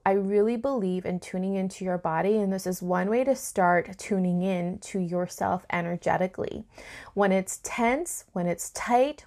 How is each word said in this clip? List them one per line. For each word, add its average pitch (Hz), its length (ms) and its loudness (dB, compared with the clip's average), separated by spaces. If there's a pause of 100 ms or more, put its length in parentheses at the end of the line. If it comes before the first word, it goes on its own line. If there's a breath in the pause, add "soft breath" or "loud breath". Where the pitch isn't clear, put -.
I 196 60 4
really 202 440 2
believe 202 480 -2
in 180 140 -4
tuning 190 380 -4
into 190 280 -4
your 180 140 -2
body, 175 380 2
and 196 160 2
this 190 140 -4
is 180 160 -4
one 180 280 0
way 247 140 2
to 262 100 2
start 180 640 2
tuning 180 440 0
in 185 380 -2
to - 200 -6
yourself 180 720 -2
energetically. 175 920 -2 (500 loud breath)
When 196 180 4
it's 190 320 0
tense, 247 680 -2
when 175 140 -2
it's 170 240 -2
tight, 262 560 2